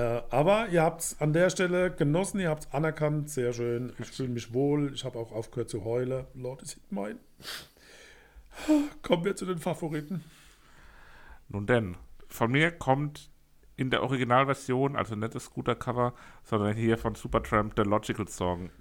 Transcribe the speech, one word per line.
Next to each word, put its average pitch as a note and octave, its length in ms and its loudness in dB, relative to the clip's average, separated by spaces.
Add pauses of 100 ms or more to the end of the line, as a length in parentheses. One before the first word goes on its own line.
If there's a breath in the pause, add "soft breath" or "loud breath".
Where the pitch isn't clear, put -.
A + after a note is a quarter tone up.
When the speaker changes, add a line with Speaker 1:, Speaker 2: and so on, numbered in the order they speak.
(300)
Speaker 1:
aber G3 400 4
ihr E3+ 140 4
habt's E3 360 -2
an D3+ 140 2
der F3 180 6
Stelle F3+ 400 2
genossen, F3+ 480 0
ihr F3 100 0
habt's D3+ 220 -4
anerkannt, D3+ 580 0
sehr B2 240 0
schön. A#2+ 460 -2
Ich A#2 80 -8
fühle C3 220 -4
mich A#2 240 -6
wohl, C#3+ 400 2
ich B2 120 -8
hab B2 100 -8
auch A#2 160 -8
aufgehört A2+ 380 -6
zu A2 140 -6
heulen. B2+ 500 -2
Lord, B2+ 300 -10
is - 140 -12
it - 140 -16
mine? G3+ 260 -6 (1800 loud breath)
Kommen E3+ 240 0
wir G3+ 100 0
zu G3 100 -6
den F3+ 140 -2
Favoriten. D3+ 640 -4 (1300 loud breath)
Speaker 2:
Nun G2+ 160 -4
denn, A2 300 2 (320)
von A#2 240 0
mir D#3 200 4
kommt D3 580 -2 (480)
in C3 120 0
der A#2+ 140 2
Originalversion, C3 920 2
also G#2+ 200 -2
nicht A2 180 -4
das - 120 -10
Scooter-Cover, A#2+ 680 -2 (300 loud breath)
sondern G#2 320 2
hier A2+ 220 4
von A2 180 -2
Supertramp, A2 600 0
der A2 100 4
Logical G2+ 420 0
Song, F2+ 420 -2 (120)